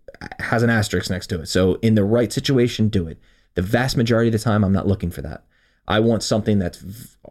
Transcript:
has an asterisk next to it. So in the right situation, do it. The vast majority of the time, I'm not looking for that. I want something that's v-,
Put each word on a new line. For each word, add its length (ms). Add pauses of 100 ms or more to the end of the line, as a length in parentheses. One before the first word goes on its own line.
(400)
has 240
an 60
asterisk 420
next 160
to 140
it. 60
So 340
in 120
the 100
right 280
situation, 560
do 180
it. 140 (360)
The 60
vast 360
majority 320
of 20
the 80
time, 240
I'm 80
not 160
looking 240
for 120
that. 200 (420)
I 140
want 240
something 340
that's 200
v-, 320 (220)